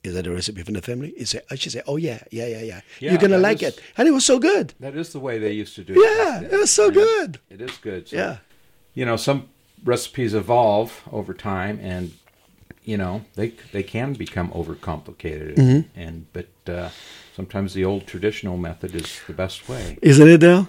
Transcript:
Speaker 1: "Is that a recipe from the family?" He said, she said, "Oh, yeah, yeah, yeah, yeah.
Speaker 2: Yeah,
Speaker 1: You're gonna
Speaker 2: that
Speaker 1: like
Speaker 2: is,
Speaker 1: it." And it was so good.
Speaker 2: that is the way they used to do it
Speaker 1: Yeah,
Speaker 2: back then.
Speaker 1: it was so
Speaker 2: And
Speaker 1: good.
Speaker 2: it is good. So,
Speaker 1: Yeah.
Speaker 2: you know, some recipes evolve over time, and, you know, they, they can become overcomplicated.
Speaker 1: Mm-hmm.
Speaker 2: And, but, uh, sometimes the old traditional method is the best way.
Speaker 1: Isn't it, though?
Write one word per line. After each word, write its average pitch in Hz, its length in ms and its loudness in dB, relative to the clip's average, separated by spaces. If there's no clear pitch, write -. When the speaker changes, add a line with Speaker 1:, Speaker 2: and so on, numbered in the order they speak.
Speaker 1:
"Is 90 100 -10
that 90 120 -6
a 90 40 -6
recipe 92 320 -8
from 98 120 -8
the 90 80 -8
family?" 127 340 -10
He - 100 -12
said, - 160 -8
she 143 140 -8
said, 117 160 -10
"Oh, 143 100 -4
yeah, 147 240 -6
yeah, 113 160 -8
yeah, 113 160 -10
yeah. 113 180 -14
Speaker 2:
Yeah, 208 100 -6
Speaker 1:
You're 180 100 4
gonna 196 160 4
Speaker 2:
that 185 60 4
Speaker 1:
like 202 200 2
Speaker 2:
is, 143 140 -4
Speaker 1:
it." - 40 -20
And 254 100 4
it 311 40 6
was 269 120 2
so 262 140 4
good. 330 420 2
Speaker 2:
that 139 160 -12
is 170 160 -10
the 139 80 -12
way 123 180 -6
they 107 140 -4
used 104 240 -10
to 98 80 -16
do 381 100 -10
it 370 40 6
Speaker 1:
Yeah, 440 260 4
Speaker 2:
back 233 180 -4
then. 254 100 -12
Speaker 1:
it 392 60 2
was 415 120 2
so 415 160 4
Speaker 2:
And 311 80 4
Speaker 1:
good. 403 460 2
Speaker 2:
it 98 100 -20
is 127 180 -12
good. 92 300 -10
So, 139 80 -10
Speaker 1:
Yeah. 120 200 -6
Speaker 2:
you 127 100 -4
know, 117 120 0
some 139 320 -2
recipes 120 500 -2
evolve 110 680 0
over 104 220 -8
time, 101 480 -6
and, 90 300 -8
you 107 120 -6
know, 95 280 -6
they, 110 180 -6
they 101 100 -6
can 127 320 -6
become 92 380 -8
overcomplicated. 78 1040 -10
Speaker 1:
Mm-hmm. 131 440 2
Speaker 2:
And, 82 320 -14
but, 87 160 -12
uh, 87 200 -8
sometimes 98 380 -6
the 95 100 -2
old 95 220 -4
traditional 95 520 -6
method 87 360 -8
is - 320 -10
the - 80 -16
best - 340 -8
way. 123 340 -10
Speaker 1:
Isn't 151 260 10
it, 165 120 10
though? 175 280 8